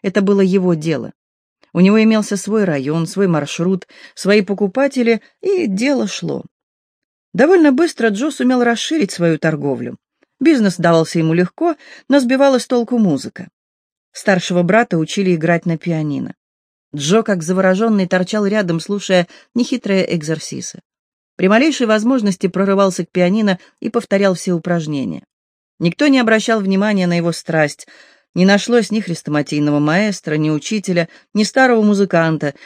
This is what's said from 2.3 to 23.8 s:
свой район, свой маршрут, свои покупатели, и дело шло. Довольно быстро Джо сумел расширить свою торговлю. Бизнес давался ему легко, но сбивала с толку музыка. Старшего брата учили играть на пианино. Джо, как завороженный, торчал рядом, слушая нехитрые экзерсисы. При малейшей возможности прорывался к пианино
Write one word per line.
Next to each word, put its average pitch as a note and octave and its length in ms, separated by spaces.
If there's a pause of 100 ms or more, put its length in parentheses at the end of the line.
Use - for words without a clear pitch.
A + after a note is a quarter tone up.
свой G#3 260
район, D#3 420
свой F#3+ 220
маршрут, E3+ 600 (280)
свои G#3 260
покупатели, A3+ 800 (200)
и F#4 260
дело A3+ 400
шло. D3+ 380 (880)
Довольно D4+ 400
быстро C4 340
Джо A3+ 240
сумел B3+ 320
расширить A#3+ 480
свою E3 260
торговлю. C#3 600 (420)
Бизнес B3 380
давался E3 420
ему D#3+ 140
легко, A#3 420 (320)
но C#4 140
сбивала C4 360
с - 80
толку A#3+ 320
музыка. F3 520 (640)
Старшего F3+ 500
брата G3 340
учили F3+ 380
играть E3 300
на E3 120
пианино. D3+ 580 (600)
Джо, D#3+ 280
как F#3+ 200
завороженный, F#3+ 640
торчал G3 380
рядом, G3 340
слушая F#3+ 480 (260)
нехитрые G#3 640
экзерсисы. D3+ 640 (560)
При F#3 140
малейшей B3 380
возможности G#3+ 600
прорывался F#3+ 580
к - 60
пианино F#3 480 (220)